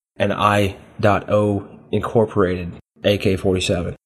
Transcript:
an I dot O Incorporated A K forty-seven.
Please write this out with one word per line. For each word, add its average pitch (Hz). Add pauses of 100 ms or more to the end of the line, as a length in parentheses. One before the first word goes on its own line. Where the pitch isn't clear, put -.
(180)
an 101
I 104 (220)
dot 104
O 104 (240)
Incorporated 92 (320)
A 101
K 95
forty-seven. 90 (100)